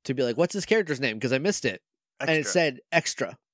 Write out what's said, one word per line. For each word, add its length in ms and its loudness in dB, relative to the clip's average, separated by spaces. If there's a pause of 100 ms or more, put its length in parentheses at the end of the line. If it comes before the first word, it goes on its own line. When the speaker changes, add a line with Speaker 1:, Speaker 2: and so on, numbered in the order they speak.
Speaker 1:
to 100 -2
be 100 0
like, 120 0
"What's 180 2
his 120 -4
character's 340 0
name?" 200 -2
'cause 120 0
I 60 2
missed 260 -2
it. 180 -4 (360)
And 120 0
it 80 4
Speaker 2:
Extra. 140 -2
Speaker 1:
said 280 2 (100)
"extra." 480 -2 (160)